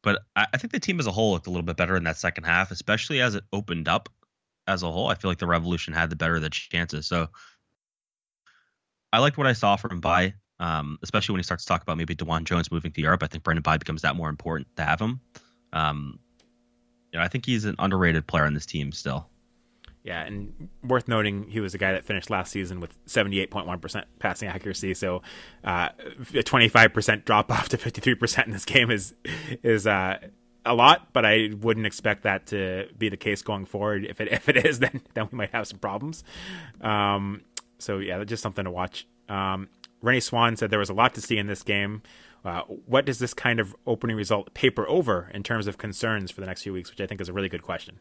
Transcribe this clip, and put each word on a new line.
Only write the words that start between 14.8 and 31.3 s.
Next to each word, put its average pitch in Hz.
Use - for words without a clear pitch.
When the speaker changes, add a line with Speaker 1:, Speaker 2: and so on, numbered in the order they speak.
Speaker 1:
have 76
him. 117
Um, 73
you 82
know, 85
I -
think 123
he's 113
an 104
underrated 90
player 78
on 73
this 76
team 71
still. 71
Speaker 2:
Yeah, 85
and 98
worth 123
noting, 104
he 113
was 98
a -
guy 95
that 95
finished 98
last 95
season 92
with 85
seventy-eight 98
point 92
one 87
percent -
passing 101
accuracy. 92
So, 90
uh, 87
a 123
twenty-five 113
percent 107
drop 107
off -
to -
fifty-three 120
percent 120
in 110
this 98
game 120
is, 104
is, 110
uh, 95
a 120
lot, 123
but 120
I 107